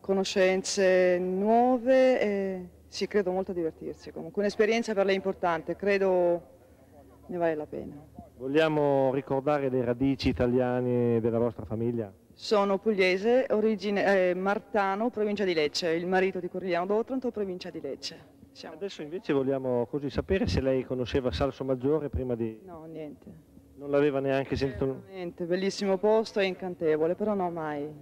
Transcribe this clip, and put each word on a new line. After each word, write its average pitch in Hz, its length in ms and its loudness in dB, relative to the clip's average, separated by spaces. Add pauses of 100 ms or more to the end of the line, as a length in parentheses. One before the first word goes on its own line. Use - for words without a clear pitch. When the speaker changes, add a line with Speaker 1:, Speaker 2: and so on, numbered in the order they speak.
Speaker 1:
conoscenze 185 1160 2
nuove 240 1000 4
e 190 480 -2 (180)
sì, - 220 -6
credo 185 240 0
molto 190 180 -2
a 190 40 -6
divertirsi. 156 580 -6
Comunque 165 300 -6
un'esperienza 220 520 2
per 196 100 2
lei 196 120 2
importante, 190 580 -2
credo 180 680 2 (840)
ne 175 100 -10
vale 165 200 0
la 151 100 -8
pena. - 280 -12 (420)
Speaker 2:
Vogliamo 139 760 2
ricordare 139 560 0
le 127 160 0
radici 127 440 0
italiane 123 920 2
della 113 180 0
vostra 113 260 -2
famiglia? 113 480 -4 (200)
Speaker 1:
Sono 202 460 0
pugliese, 202 720 2
origine, 202 800 2
eh, 175 40 2
Martano, 196 760 -2
provincia 208 340 -2
di 180 100 0
Lecce, 156 360 0
il 170 160 -2
marito 185 320 2
di 180 100 -6
Corigliano 180 380 -2
d'Otranto, 233 460 -2
provincia 185 360 -8
di 160 120 -10
Lecce. 151 580 -12 (140)
Siamo - 240 -16
Speaker 2:
Adesso 190 260 -8
invece 160 300 -6
vogliamo 131 540 0
così 143 220 -6
sapere 190 380 -2
se - 140 0
lei 131 240 0
conosceva 127 480 -2
Salsomaggiore 139 760 -2
prima 127 280 -2
di 110 280 -6
Speaker 1:
No, 165 200 -16
niente. - 640 -16 (320)
Speaker 2:
Non 143 80 -10
l'aveva 143 320 4
neanche 135 360 0
sentito? 135 500 -2
Speaker 1:
Veramente, 180 400 -8
bellissimo 190 500 0
posto 214 420 2
e 196 60 4
incantevole, 175 680 0
però 208 180 -2
no, 185 180 0
mai. 151 380 -6 (140)